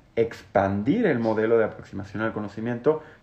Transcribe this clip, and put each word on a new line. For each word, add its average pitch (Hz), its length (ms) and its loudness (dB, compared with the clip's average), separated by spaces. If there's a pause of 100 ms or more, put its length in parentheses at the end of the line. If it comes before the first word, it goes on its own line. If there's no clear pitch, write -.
(140)
expandir 113 920 0
el 131 120 2
modelo 110 380 2
de 113 80 4
aproximación 98 580 -8
al 110 120 -2
conocimiento 113 680 -2 (200)